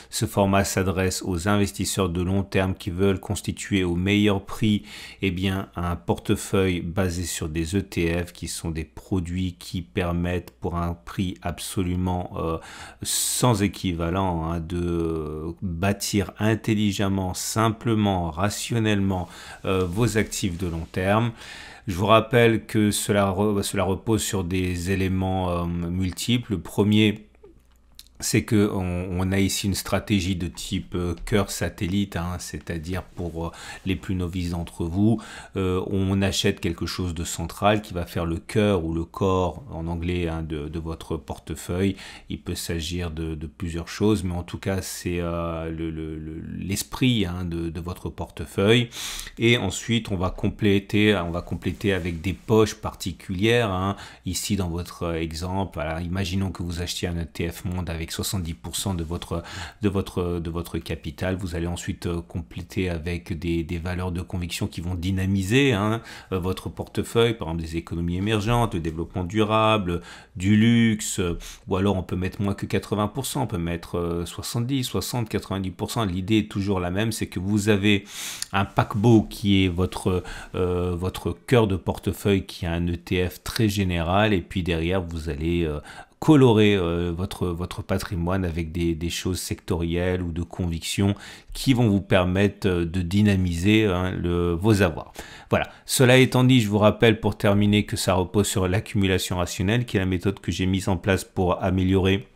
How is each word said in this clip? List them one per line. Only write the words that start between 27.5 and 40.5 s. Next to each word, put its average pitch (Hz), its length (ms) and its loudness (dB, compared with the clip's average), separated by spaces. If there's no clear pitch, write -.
c'est - 200 2
que 104 280 4
on, 90 380 -2
on 92 220 0
a 98 80 2
ici 98 260 0
une 98 80 2
stratégie 95 600 0
de 87 100 -4
type, - 480 -6
euh, 87 220 -2
cœur 101 240 0
satellite, 95 680 -2
hein, 87 200 -4
c'est-à-dire 85 640 -8
pour, 87 460 -8
euh, 170 40 -8
les 95 80 0
plus - 180 -6
novices 90 380 -2
d'entre 85 340 -6
vous, 104 340 4
euh, 92 320 0
on 98 340 0
achète 98 380 2
quelque 87 260 -4
chose 87 300 -4
de 82 80 -4
central 98 580 0
qui - 140 -12
va 87 100 -4
faire 85 220 -4
le 82 100 -2
cœur 104 480 2
ou 82 80 -2
le 82 120 -2
corps 92 640 0
en 82 160 -8
anglais, 87 400 -2
hein, 80 160 -4
de, 78 240 -6